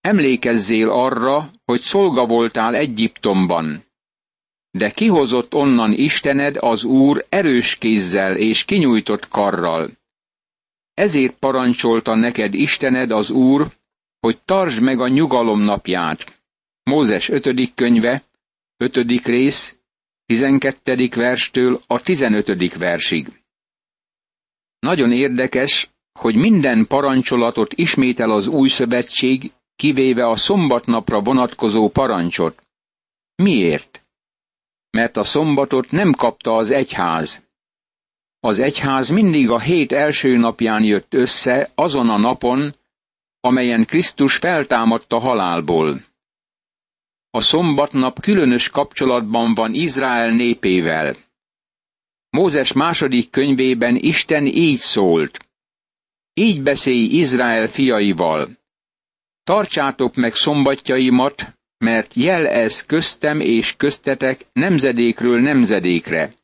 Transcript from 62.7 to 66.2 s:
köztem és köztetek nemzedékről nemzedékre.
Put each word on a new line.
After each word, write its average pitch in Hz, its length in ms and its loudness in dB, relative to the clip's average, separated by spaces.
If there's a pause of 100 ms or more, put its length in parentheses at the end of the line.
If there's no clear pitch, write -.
köztem 151 540 -4
és 110 360 0
köztetek 135 760 -4
nemzedékről 123 880 0
nemzedékre. 90 1040 0